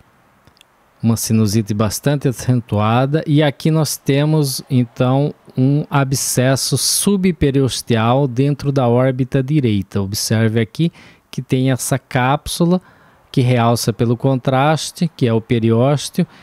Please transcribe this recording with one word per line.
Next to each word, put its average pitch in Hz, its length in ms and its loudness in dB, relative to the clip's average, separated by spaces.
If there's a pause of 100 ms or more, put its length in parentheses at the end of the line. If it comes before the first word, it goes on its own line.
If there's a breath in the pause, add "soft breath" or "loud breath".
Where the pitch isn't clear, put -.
(1040)
Uma 113 120 2
sinusite 110 560 0
bastante 110 560 -2
acentuada. 123 1000 0
E 151 160 2
aqui 147 260 -2
nós 156 260 0
temos, 143 720 0
então, 131 640 0 (240)
um 139 320 2
abscesso 135 920 0
subperiosteal 139 1500 0
dentro 139 440 -2
da 135 160 0
órbita 131 560 0
direita. 117 580 0
Observe 110 580 0
aqui 156 320 -2 (380 loud breath)
que - 140 -10
tem 131 260 0
essa 131 300 -2
cápsula 147 840 0 (500 soft breath)
que 139 100 0
realça 120 520 2
pelo 117 240 0
contraste, 135 1000 0
que 127 120 0
é 113 60 2
o 113 80 0
periósteo, 120 840 0 (180 loud breath)